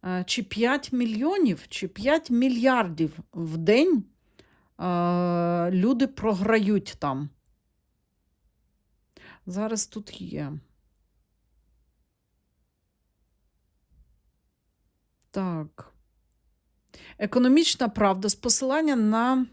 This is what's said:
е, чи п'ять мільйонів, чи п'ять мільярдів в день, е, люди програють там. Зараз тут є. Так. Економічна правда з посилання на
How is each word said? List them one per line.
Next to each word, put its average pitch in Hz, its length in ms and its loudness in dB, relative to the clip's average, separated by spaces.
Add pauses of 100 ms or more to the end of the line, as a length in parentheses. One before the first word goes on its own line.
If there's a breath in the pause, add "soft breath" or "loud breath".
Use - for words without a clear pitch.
е, 180 220 -4
чи - 160 -2
п'ять 254 500 -2
мільйонів, 247 760 0
чи - 180 -8
п'ять 285 420 -2
мільярдів 240 880 0 (140)
в 165 240 -6
день, 226 460 4 (760 soft breath)
е, 175 920 0
люди 233 360 2
програють 208 920 0
там. 143 300 -4 (2250 loud breath)
Зараз 208 420 -2
тут - 340 -14
є. 151 320 -8 (4000)
Так. 170 600 -6 (1200 loud breath)
Економічна 247 720 2
правда 202 400 0
з 202 60 0
посилання 277 600 0
на 240 580 2